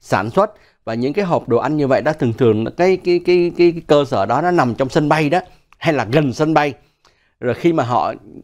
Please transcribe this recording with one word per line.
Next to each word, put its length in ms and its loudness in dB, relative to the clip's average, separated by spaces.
sản 280 -2
xuất. 220 0
Và 80 -8
những 200 -4
cái 120 -2
hộp 240 -2
đồ 80 2
ăn 200 -2
như 100 0
vậy 140 2
đó 120 -2
thường 200 -2
thường 320 2
cái, 320 0
cái, 280 0
cái, 320 2
cái, 140 4
cái 160 -6
cơ 200 4
sở 180 -2
đó 160 -2
nó 100 -2
nằm 240 0
trong 140 -4
sân 200 0
bay 200 0
đó, 100 0
hay 160 -2
là 180 -2
gần 220 2
sân 200 0
bay. 200 0
Rồi 140 -2
khi 200 0
mà 100 0
họ, 300 -2